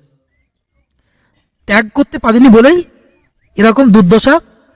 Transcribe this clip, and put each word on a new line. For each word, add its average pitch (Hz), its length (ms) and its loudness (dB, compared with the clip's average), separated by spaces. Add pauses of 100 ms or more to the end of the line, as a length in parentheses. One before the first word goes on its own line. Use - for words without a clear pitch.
(1700)
ত্যাগ 214 280 -6
করতে 285 240 -6
পারেনি 247 320 0
বলেই 269 340 2 (720)
এরকম 226 360 0
দুর্দশা 220 480 0 (360)